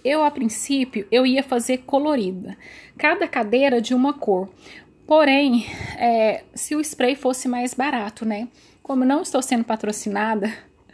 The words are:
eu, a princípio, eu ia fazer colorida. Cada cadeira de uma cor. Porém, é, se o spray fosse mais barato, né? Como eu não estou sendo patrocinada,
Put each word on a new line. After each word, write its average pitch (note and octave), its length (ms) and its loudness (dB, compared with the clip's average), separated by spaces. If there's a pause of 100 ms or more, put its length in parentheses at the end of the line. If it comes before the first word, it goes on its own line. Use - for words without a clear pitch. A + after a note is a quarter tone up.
eu, D4+ 200 2
a D4 60 4
princípio, C4 800 -2
eu B3+ 140 4
ia C4 180 2
fazer B3+ 360 -2
colorida. A3+ 800 -2 (420)
Cada E4 300 0
cadeira B3 520 2
de A#3 140 -2
uma C4 180 2
cor. G3 360 -2 (580)
Porém, C#4 600 4 (300)
é, A3+ 480 2 (100)
se - 200 -6
o D4+ 60 0
spray C#4 340 0
fosse B3+ 320 -4
mais B3 260 -4
barato, A#3+ 520 -4
né? A3 240 -4 (340)
Como B3+ 220 0
eu B3+ 40 4
não D4 140 2
estou C4 200 -2
sendo A#3+ 200 0
patrocinada, G#3+ 920 -2 (420)